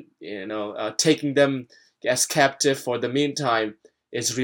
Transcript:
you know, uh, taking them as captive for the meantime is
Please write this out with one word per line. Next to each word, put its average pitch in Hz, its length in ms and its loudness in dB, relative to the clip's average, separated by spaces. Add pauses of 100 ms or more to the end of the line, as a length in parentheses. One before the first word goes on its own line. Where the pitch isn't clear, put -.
(200)
you 98 300 -10
know, 107 140 -4 (180)
uh, 110 100 -4 (160)
taking 147 260 2
them 139 180 4 (640)
as 123 120 0
captive 139 600 2
for 123 120 0
the 120 100 -2 (120)
meantime 131 480 0 (520)
is 120 240 -4